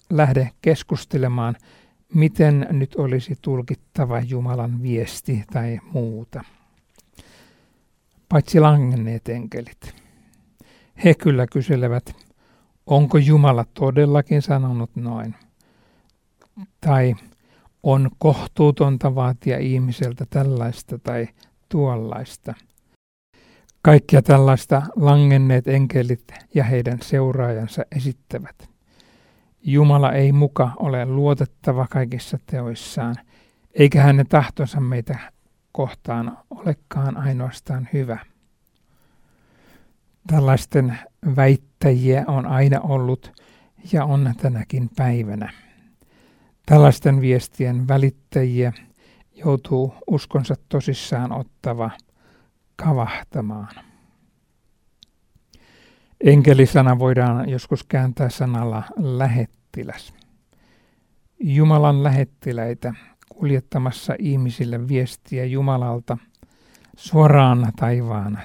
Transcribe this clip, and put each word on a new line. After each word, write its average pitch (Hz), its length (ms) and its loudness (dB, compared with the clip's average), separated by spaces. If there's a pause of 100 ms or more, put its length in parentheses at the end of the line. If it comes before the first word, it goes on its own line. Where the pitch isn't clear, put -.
lähde 131 400 0 (120)
keskustelemaan, 127 920 -2 (580)
miten 151 580 2
nyt 135 240 -4
olisi 131 460 -4
tulkittava 127 760 -6
Jumalan 123 640 -4
viesti 117 640 -6 (100)
tai 117 260 -6 (140)
muuta. 117 500 -8 (1900)
Paitsi 156 300 2
langenneet 123 680 2
enkelit. 117 680 -12 (1080)
He 170 100 8
kyllä 127 340 0
kyselevät, 123 680 -4 (720)
onko 143 320 2
Jumala 143 560 4
todellakin 143 680 0
sanonut 127 540 -4
noin? 113 400 -8 (1500)
Tai 131 340 0 (680)
on 135 340 0
kohtuutonta 139 1000 0
vaatia 127 420 -2
ihmiseltä 127 720 -4
tällaista 127 720 -4
tai 117 280 -6 (420)
tuollaista? 123 840 -6 (1300)
Kaikkia 147 400 6
tällaista 135 600 4 (140)
langenneet 139 720 4
enkelit 127 680 -2 (200)
ja 143 100 2
heidän 123 380 -2
seuraajansa 127 840 -4 (100)
esittävät. - 760 -10 (920)
Jumala 143 500 4
ei 139 180 2
muka 139 480 0
ole 127 260 -2
luotettava 135 840 -2
kaikissa 127 560 -6
teoissaan, 120 720 -8 (580)
eikä 143 280 6
hänen 139 260 4
tahtonsa 147 520 -2
meitä 123 400 -4 (520)
kohtaan 120 680 -8 (120)
olekaan - 680 -6
ainoastaan 127 760 -6
hyvä. 120 240 -4 (2000)
Tällaisten 135 720 0 (360)
väittäjiä 135 920 2
on 135 180 -2
aina 135 340 2
ollut 131 540 -4 (580)
ja 147 140 0
on 139 320 0
tänäkin 123 580 -4
päivänä. 110 580 -4 (1120)
Tällaisten 139 560 6
viestien 127 680 -2
välittäjiä 131 840 -2 (600)
joutuu 135 580 -2 (140)
uskonsa 143 480 -2 (140)
tosissaan 127 600 -4
ottava – 120 600 -8 (840)
kavahtamaan. 113 1000 -4 (2500)
Enkelisana 135 800 6
voidaan 127 500 0
joskus 127 340 -6
kääntää 127 460 -2
sanalla 117 540 -4 (140)
lähettiläs. 123 1160 -6 (1300)
Jumalan 147 640 2
lähettiläitä 123 920 -4 (360)
kuljettamassa 131 880 -4
ihmisille 123 680 -4
viestiä 127 580 -4
Jumalalta 127 720 -4 (800)
suoraan 135 800 4
taivaan 113 680 -4